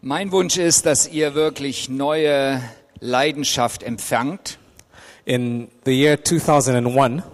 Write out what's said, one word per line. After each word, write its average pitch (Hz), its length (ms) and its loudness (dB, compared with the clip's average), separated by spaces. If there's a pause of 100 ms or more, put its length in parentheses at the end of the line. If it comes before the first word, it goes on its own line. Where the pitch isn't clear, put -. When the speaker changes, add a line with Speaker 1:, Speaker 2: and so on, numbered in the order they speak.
Speaker 1:
Mein 175 320 -4
Wunsch 185 240 2
ist, 170 300 2
dass 143 200 2
ihr 151 280 -2
wirklich 139 560 -4
neue 139 720 0 (360)
Leidenschaft 131 840 -2
empfangt. 120 760 -6 (680)
Speaker 2:
In 120 420 -4 (160)
the 131 80 0
year 143 320 4
two 165 140 0
thousand 139 380 2
and 123 200 2
one 135 260 2 (120)